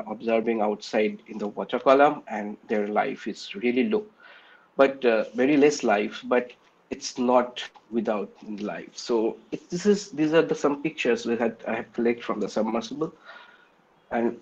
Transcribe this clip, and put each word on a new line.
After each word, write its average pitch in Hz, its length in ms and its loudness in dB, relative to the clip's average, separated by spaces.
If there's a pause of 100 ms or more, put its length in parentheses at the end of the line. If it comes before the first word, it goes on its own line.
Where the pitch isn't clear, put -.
observing 113 540 0
outside 104 640 -2
in 107 120 -12
the 104 80 -4
water 104 320 -6
column, 143 480 6
and 107 300 -8 (100)
their 104 200 0
life 104 400 -4
is - 280 -10
really 120 340 0
low, 107 140 0 (760)
but, 135 280 4
uh, 110 180 4 (100)
very 135 240 2
less 147 260 6
life, 107 420 0
but 123 260 0 (400)
it's - 260 -10
not 123 500 2 (220)
without 107 400 -2 (300)
life. 87 360 -10
So 113 420 -2 (140)
it, - 200 -10
this 175 160 -4
is, 202 240 2
these 151 220 0
are 160 100 6
the, 156 100 -2
some 143 300 0
pictures 120 420 -2
we 117 100 0
had, 113 220 -2 (100)
I 113 60 -4
have 113 200 -8
collected 117 300 0
from 107 160 -6
the 98 80 -4
submersible, 113 640 -4 (1000)
and, 117 300 0